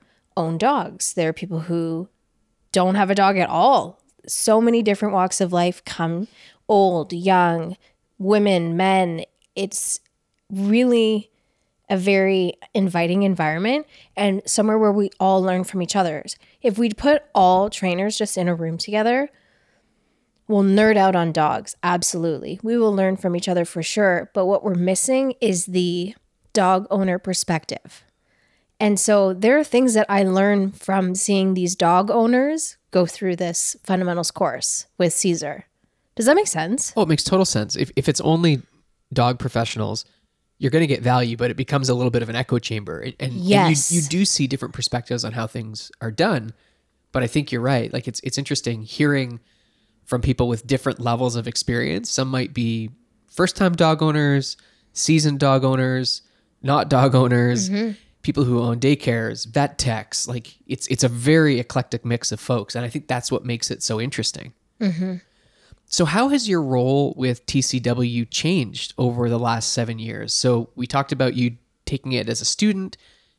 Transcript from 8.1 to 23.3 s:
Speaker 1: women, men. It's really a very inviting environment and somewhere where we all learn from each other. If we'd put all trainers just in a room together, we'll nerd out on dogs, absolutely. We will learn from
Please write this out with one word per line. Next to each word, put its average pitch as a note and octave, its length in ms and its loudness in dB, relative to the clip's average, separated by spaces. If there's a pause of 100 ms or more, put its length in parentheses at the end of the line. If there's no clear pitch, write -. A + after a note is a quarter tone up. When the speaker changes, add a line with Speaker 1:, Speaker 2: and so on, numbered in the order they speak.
Speaker 1:
women, F#3+ 560 2
men. F#3 500 0 (300)
It's - 460 -6 (500)
really A3 800 2 (600)
a G3 80 0
very F#3+ 560 2 (180)
inviting F3+ 520 0
environment F#3+ 640 -2 (300)
and G3+ 300 0
somewhere G#3+ 320 2
where G#3+ 140 4
we G3+ 180 0 (100)
all F#3+ 220 4
learn F#3 220 0
from F3+ 180 -4
each E3+ 140 -4
other. E3 280 0 (380)
If G#3+ 160 0
we'd A3+ 180 0
put D4 280 2 (100)
all F#3 340 6
trainers F#3+ 480 -2
just G3+ 220 -4
in F3 100 0
a F3 60 0
room E3 240 -6
together, A#3 500 0 (1200)
we'll G3+ 140 2
nerd G#3 340 6
out F#3+ 180 4
on E3+ 180 2
dogs, D3+ 500 0
absolutely. E3+ 800 -2
We A3+ 140 -2
will A3 180 4
learn F#3+ 220 0
from F3+ 200 -2